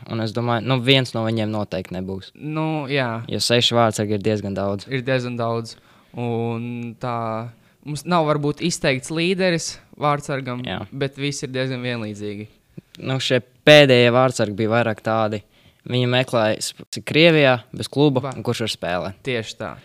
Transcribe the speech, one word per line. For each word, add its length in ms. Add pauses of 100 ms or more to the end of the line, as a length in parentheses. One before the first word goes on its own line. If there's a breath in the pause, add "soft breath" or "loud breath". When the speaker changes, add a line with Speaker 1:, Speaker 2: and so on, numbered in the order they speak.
Speaker 1:
un 120
es 120
domāju, 340
nu, 140
viens 340
no 100
viņiem 260
noteikti 460
nebūs. 360
Speaker 2:
Nu, 540
jā. 400
Speaker 1:
Jo 120
seši 360
vārdsargi 440
ir 40
diezgan 320
daudz. 340
Speaker 2:
Ir 140
diezgan 340
daudz. 400 (340 soft breath)
Un 880
tā, 160 (720 soft breath)
mums 180
nav 240
varbūt 320
izteikts 500
līderis 680 (160)
vārdsargam, 680
Speaker 1:
Jā. 260
Speaker 2:
bet 280
visi 300
ir 80
diezgan 280
vienlīdzīgi. 640 (520)
Speaker 1:
Nu, 180
šie 240 (220)
pēdējie 500
vārdsargi 420
bija 140
vairāk 320
tādi, 400 (460 soft breath)
viņi 260
meklēja 480
sp-, 420
Krievijā, 680
bez 180
kluba, 320
Speaker 2:
Va- 160
Speaker 1:
un 80
kurš 160
var 80
spēlēt. 540
Speaker 2:
Tieši 340
tā, 140 (140)